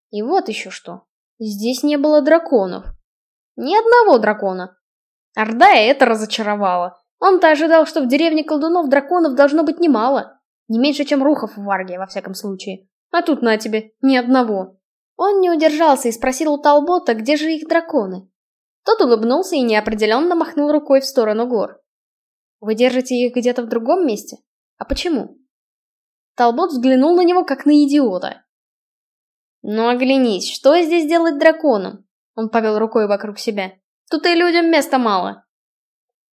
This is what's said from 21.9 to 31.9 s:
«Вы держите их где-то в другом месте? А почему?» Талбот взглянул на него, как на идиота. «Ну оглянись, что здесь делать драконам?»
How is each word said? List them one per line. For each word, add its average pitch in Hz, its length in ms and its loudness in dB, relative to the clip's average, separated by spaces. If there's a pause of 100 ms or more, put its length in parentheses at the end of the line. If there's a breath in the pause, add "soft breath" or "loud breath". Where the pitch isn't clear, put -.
«Вы 214 140 -4
держите 254 400 0
их 240 200 -2
где-то 247 280 -2
в 226 60 -10
другом 269 380 0
месте? 208 300 -6 (400)
А - 80 -16
почему?» - 540 -6 (1000)
Талбот 247 340 0
взглянул 262 460 2
на 359 80 2
него, 359 220 2
как - 180 -6
на 294 180 4
идиота. 269 640 -2 (1200)
«Ну 220 260 -2
оглянись, 254 640 0
что 311 320 4
здесь 320 240 0
делать 330 320 0
драконам?» 285 680 0 (280)